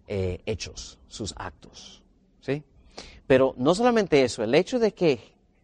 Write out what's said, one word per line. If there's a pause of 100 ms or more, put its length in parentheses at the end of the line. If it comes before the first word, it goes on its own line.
eh,
hechos,
sus
actos, (380)
¿sí? (600)
Pero
no
solamente
eso,
el
hecho
de
que (440)